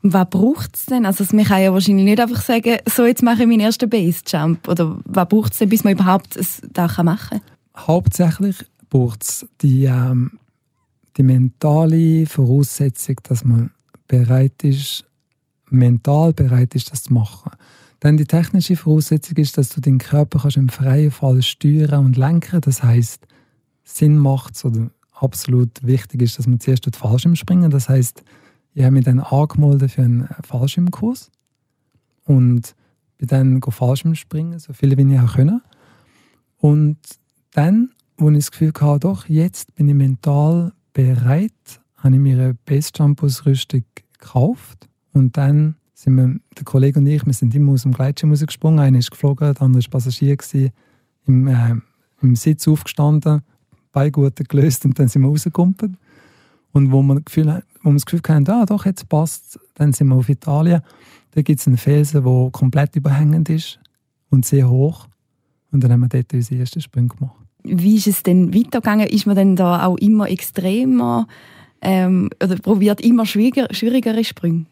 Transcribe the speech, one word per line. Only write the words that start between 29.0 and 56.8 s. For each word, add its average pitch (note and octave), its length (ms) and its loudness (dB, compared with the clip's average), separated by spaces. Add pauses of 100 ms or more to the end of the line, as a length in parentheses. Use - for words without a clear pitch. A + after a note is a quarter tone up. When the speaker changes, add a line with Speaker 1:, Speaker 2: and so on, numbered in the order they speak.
Speaker 2:
dann A3 140 2
angemeldet C#3+ 720 0
für - 120 -2
einen A#2+ 260 0 (180)
Fallschirmkurs F3 840 -4 (960)
und B2 500 0 (440)
bin B2+ 100 -8
dann C3 320 2
go B2+ 120 -6
Fallschirm C#3 420 -2
springen, E3 460 -10
so D3+ 120 -20
viele C3+ 240 0
wie C3+ 160 4
ich C3+ 80 2
auch A#2+ 140 2
können. E3 260 2 (960)
Und D3+ 380 2 (560)
dann, G3+ 380 0 (260)
wo D3+ 140 2
ich D3 80 4
das - 140 -4
Gefühl D#3 280 -2
hatte, D3 200 0
doch, F#3 280 -4
jetzt D#3+ 460 -2
bin D3 140 0
ich C#3+ 60 2
mental D3 800 0 (200)
bereit, B2+ 600 0 (440)
habe C3 180 2
ich C3+ 60 4
mir C3+ 180 2
eine B2+ 160 -2
Basejump-Ausrüstung C#3 1300 -2 (340)
gekauft. - 720 -4 (240)
Und C3 240 2
dann D3 400 0 (180)
sind C3 220 0
wir, C3 240 0 (160)
der - 80 -16
Kollege C#3 340 0
und C#3 80 2
ich, D3 200 0
wir C#3 60 0
sind A#2 220 -2
immer C#3+ 180 2
aus B2+ 100 0
dem C3 100 0
Gleitschirm C#3 380 -2
rausgesprungen. D3+ 500 0
Einer C3+ 180 4
ist B2 120 -2
geflogen, C#3+ 420 -2
der C3+ 100 -2
andere B2+ 180 4
ist A2+ 100 -4
Passagier C3+ 460 -2
gewesen, C3+ 340 -2 (560)
im, C3 200 4
äh, A#2 300 0 (460)
im B2+ 140 4
Sitz D3+ 320 -2
aufgestanden, D3+ 760 0 (500)
Beigurte C#3 520 0
gelöst C#3 400 0
und B2+ 140 0
dann C3+ 100 4
sind C3+ 140 2
wir C3 60 4
rausgekumpelt. F3 640 -2 (800)
Und C#3 200 2